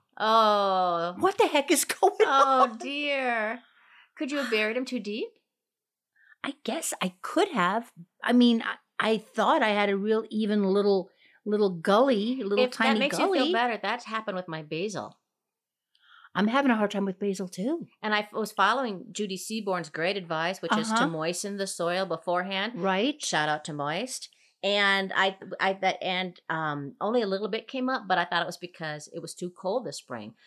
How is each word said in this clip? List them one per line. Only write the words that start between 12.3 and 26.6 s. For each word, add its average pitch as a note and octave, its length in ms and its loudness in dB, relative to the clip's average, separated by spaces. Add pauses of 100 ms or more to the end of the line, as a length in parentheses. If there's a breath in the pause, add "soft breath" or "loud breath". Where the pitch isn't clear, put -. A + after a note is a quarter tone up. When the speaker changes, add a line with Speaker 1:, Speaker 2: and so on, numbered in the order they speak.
Speaker 2:
little G3+ 240 2
Speaker 1:
If B3 60 -4
Speaker 2:
tiny A3 220 2
Speaker 1:
that A3 40 2
makes C#4 200 0
Speaker 2:
gully. F4+ 200 2
Speaker 1:
you C4 80 4
feel E4 60 0
better, A#3 280 0
that's A3+ 240 -4
happened G#3+ 320 -6
with F3+ 120 -8
my D#3+ 140 -8
basil. D#3+ 560 -8 (1160 soft breath)
Speaker 2:
I'm G#3 140 2
having C4+ 220 2
a A3+ 60 4
hard G#3 140 2
time G3+ 160 -2
with F#3 140 -6
basil G3 280 -4
too. C4 380 -6 (160)
Speaker 1:
And G#3+ 120 -2
I G#3 60 2
f-, G#3+ 120 -10
was G#3+ 200 -6
following G#3 600 0
Judy F#3+ 240 -6
Seaborn's F#3+ 520 -4
great F3+ 280 -2
advice, E3+ 440 -4
which - 160 0
is - 120 -2
to A3 60 -2
Speaker 2:
Uh-huh. F3 140 2
Speaker 1:
moisten E3+ 480 -4
the G3 100 -4
soil F3+ 400 -2
beforehand. F#3 760 -4
Speaker 2:
Right. G3+ 420 0
Speaker 1:
Shout D3+ 240 0
out D3+ 160 -2
to D#3+ 80 -8
Moist. D3+ 560 -6 (340 soft breath)
And G3 520 0
I, F#3+ 220 2 (240)
I, G3 140 2
that, F#3 280 -2
and, F3+ 460 -4
um, D3 520 -4